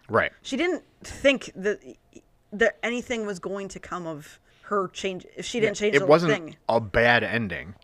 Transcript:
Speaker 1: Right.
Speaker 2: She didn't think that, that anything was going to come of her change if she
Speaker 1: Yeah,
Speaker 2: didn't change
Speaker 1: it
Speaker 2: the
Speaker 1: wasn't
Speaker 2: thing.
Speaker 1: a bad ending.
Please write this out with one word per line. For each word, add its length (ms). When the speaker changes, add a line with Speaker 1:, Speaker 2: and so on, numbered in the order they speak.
Speaker 1:
Right. 220
Speaker 2:
She 160
didn't 260
think 520
that, 240
that 320
anything 420
was 140
going 300
to 100
come 280
of 320
her 260
change 360
if 80
she 140
Speaker 1:
Yeah, 80
Speaker 2:
didn't 100
change 180
Speaker 1:
it 40
Speaker 2:
the 80
Speaker 1:
wasn't 260
Speaker 2:
thing. 220
Speaker 1:
a 140
bad 420
ending. 600